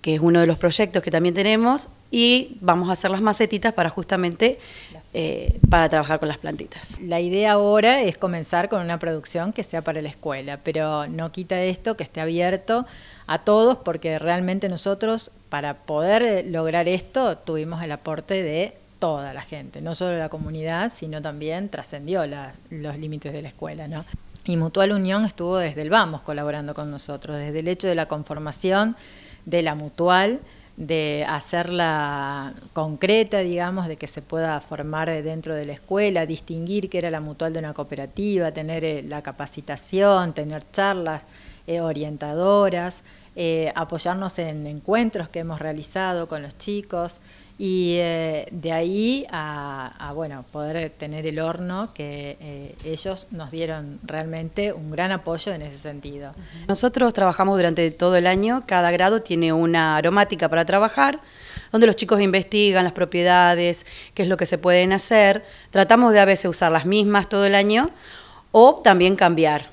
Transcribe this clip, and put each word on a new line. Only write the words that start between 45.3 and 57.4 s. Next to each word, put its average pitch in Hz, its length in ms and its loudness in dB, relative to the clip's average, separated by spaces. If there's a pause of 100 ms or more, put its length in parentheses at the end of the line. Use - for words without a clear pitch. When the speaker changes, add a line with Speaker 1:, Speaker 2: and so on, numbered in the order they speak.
Speaker 2:
hemos 165 200 -8
realizado 165 680 -6
con 156 160 -10
los 143 160 -18
chicos 196 600 -8 (380)
y, 185 420 0
eh, 165 500 -2
de 165 220 -6
ahí 208 580 -2
a, 143 680 -10
a, 143 140 -12
bueno, 143 380 -10
poder 151 400 -8
tener 151 360 -10
el 151 120 -6
horno 180 560 -6
que, 143 460 -12
eh, 143 340 -16 (100)
ellos 170 460 -8
nos 156 220 -12
dieron 156 500 -8
realmente 160 720 -6
un 156 180 -10
gran 175 220 -2
apoyo 165 400 -6
en 160 100 -8
ese 143 160 -14
sentido. 143 520 -14
Speaker 1:
Ujú. 165 360 -18
Nosotros 240 480 2
trabajamos 190 420 4